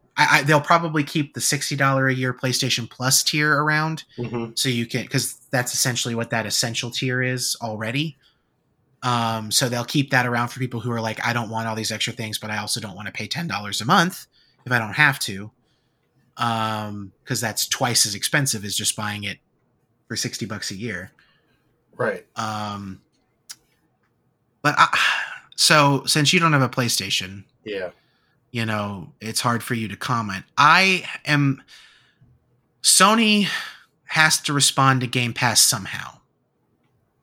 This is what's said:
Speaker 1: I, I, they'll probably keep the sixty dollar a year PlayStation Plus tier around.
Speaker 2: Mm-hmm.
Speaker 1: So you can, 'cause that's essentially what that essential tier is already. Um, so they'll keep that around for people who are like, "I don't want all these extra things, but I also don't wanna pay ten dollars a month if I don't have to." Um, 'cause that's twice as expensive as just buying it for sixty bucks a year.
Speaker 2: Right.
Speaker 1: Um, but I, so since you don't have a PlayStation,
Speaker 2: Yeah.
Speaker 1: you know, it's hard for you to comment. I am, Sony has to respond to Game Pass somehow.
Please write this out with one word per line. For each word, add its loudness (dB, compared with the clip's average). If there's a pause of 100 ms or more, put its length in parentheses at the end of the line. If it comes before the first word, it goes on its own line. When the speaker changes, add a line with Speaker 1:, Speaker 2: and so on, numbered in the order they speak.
(160)
Speaker 1:
I, 4
I, 0
they'll 6
probably 2
keep -4
the -8
sixty -2
dollar 2
a 2
year -2
PlayStation -2
Plus 0
tier 2
around. 0 (120)
Speaker 2:
Mm-hmm. -4
Speaker 1:
So 0
you 0
can, -4
'cause -2 (160)
that's 0
essentially -2
what -4
that -2
essential -2
tier -2
is -2
already. -4 (840)
Um, -2
so 0
they'll -4
keep -2
that 4
around 0
for -12
people -6
who -4
are -2
like, -4
"I 0
don't -4
want -4
all -4
these -4
extra -4
things, -8
but -10
I -6
also -4
don't -12
wanna -10
pay -10
ten -6
dollars -6
a -6
month 2 (380)
if -6
I 4
don't -4
have 4
to." -8 (880)
Um, -2 (120)
'cause -4
that's -2
twice 2
as -4
expensive 0
as -6
just -2
buying -6
it -8 (680)
for -8
sixty -6
bucks -8
a -10
year. -8 (840)
Speaker 2:
Right. -4 (100)
Speaker 1:
Um, -6 (1600)
but 2
I, 4 (580)
so 6
since 2
you 4
don't 4
have 6
a 4
PlayStation, -4 (200)
Speaker 2:
Yeah. -6 (640)
Speaker 1:
you -4
know, -6
it's -6
hard 0
for -6
you -4
to -10
comment. -4 (140)
I 6 (160)
am, 2 (1200)
Sony 4 (560)
has 4
to -4
respond 6
to -2
Game -2
Pass 2
somehow. -2 (1040)